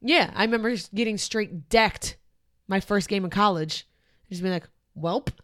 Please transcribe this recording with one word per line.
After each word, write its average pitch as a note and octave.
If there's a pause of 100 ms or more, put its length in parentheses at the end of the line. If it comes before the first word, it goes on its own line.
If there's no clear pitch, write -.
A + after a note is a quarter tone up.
Yeah, C4+
I G#3
remember A3+
s-, A3
getting A3
straight F3+
decked - (500)
my F#3+
first G3+
game G3
in E3+
college. F3 (420)
Just F3
being F#3
like, F3 (300)
"Welp, E3+ (160)